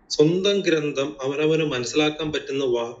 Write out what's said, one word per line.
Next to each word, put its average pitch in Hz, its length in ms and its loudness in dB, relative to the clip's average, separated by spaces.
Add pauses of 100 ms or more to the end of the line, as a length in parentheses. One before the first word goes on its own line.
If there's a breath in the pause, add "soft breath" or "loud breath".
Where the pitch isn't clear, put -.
സ്വന്തം 185 500 4
ഗ്രന്ഥം 151 640 0
അവനവന് 151 420 0
മനസ്സിലാക്കാൻ 151 680 -2
പറ്റുന്ന 139 340 -4
വാ-, 120 340 -2